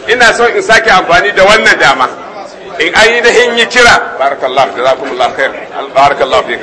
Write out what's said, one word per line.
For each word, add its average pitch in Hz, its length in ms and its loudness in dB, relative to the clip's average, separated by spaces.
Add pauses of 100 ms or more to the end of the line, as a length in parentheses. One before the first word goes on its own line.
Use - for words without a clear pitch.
Ina 233 240 2
so 233 140 0
in 208 140 -2
sake 220 300 0
amfani 180 400 2
da 190 140 2
wannan 214 340 2
dama. 135 280 2 (720)
In 165 140 -4
ainihin 233 640 2
yi 233 100 0
kira. - 500 2
Barakallah, 135 580 0
jazakumullah 127 640 -2
khair. 135 140 -2 (420)
Barakallah 131 500 2
fik. 117 200 -8